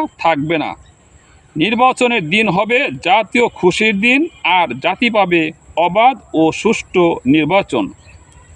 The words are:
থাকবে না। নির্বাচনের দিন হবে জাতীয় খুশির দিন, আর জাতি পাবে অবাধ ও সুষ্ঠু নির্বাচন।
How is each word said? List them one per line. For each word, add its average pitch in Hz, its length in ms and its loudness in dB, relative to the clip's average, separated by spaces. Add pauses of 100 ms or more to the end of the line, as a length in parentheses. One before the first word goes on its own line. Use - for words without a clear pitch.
(220)
থাকবে 160 360 0
না। 123 120 -6 (880)
নির্বাচনের 233 680 0 (100)
দিন 220 140 2
হবে 208 300 0 (280)
জাতীয় 220 400 2 (120)
খুশির 214 420 0
দিন, 247 200 2 (380)
আর 165 100 0 (160)
জাতি 190 260 -2
পাবে 180 320 0 (440)
অবাধ 220 300 2 (180)
ও 156 80 2 (100)
সুষ্ঠু 180 520 -2 (300)
নির্বাচন। 151 500 0 (720)